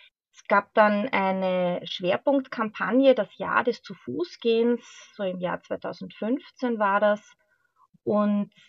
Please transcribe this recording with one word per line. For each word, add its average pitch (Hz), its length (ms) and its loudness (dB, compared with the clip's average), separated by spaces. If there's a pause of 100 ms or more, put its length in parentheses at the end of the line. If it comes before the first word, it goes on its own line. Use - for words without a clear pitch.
(300)
Es - 160 -20
gab 202 280 0
dann 208 340 4
eine 185 760 -2
Schwerpunktkampagne, 226 1300 0
das 208 240 -4
Jahr 190 260 0
des 233 180 -2
Zu-Fuß-Gehens, 240 1000 -2 (320)
so 214 80 -10
im 185 180 -6
Jahr 175 220 -4
zweitausendfünfzehn 208 1160 -6
war 202 220 0
das. 208 340 0 (680)
Und 208 480 0 (160)